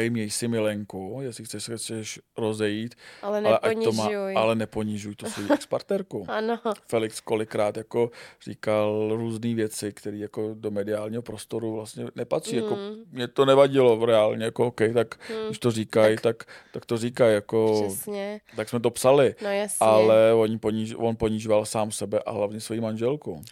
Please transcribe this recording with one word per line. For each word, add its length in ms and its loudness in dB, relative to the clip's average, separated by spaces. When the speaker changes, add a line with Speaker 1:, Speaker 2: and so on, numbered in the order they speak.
Speaker 1:
měj 200 -4
si 180 -4
milenku, 760 -4
jestli 240 -10
chceš, 300 -12
chceš 440 -10
rozejít, 580 -2
Speaker 2:
Ale 180 -2
Speaker 1:
ale 200 4
ať 240 0
to 80 2
má, 120 0
Speaker 2:
neponižuj. 340 -2
Speaker 1:
ale 180 2
neponižuj 600 -6
tu 140 -12
svoji 180 -8
Speaker 2:
<laughs> 60 4
Speaker 1:
expartnerku. 760 -4
Speaker 2:
Ano. 320 -4
Speaker 1:
Felix 340 -2
kolikrát 560 -2
jako 340 -2
říkal 680 0
různý 400 -2
věci, 380 -4
který 260 -10
jako 340 -6
do 180 -8
mediálního 500 -4
prostoru 540 -6
vlastně 300 -10
nepatří. 400 -4
Jako, 200 -2
Speaker 2:
Mm. 200 -8
Speaker 1:
mě 160 -6
to 180 4
nevadilo 600 6
reálně, 400 4
jako, 220 0
OK, 140 -2
tak 360 -2
Speaker 2:
Mm. 180 -6
Speaker 1:
když 120 -8
to 120 2
říkají, 440 4
Speaker 2:
Tak 80 -8
Speaker 1:
tak, 100 -20
tak 120 -10
to 120 -2
říkají, 360 2
jako, 540 2
Speaker 2:
Přesně. 540 -8
Speaker 1:
tak 140 -6
jsme 100 -2
to 100 4
psali. 540 4
Speaker 2:
No 60 -4
jasně. 380 0
Speaker 1:
Ale 460 8
oni 240 2
poniž-, 400 -4
on 180 -2
ponižoval 500 0
sám 260 -4
sebe 280 -2
a 120 -8
hlavně 280 -4
svoji 220 -6
manželku. 600 -4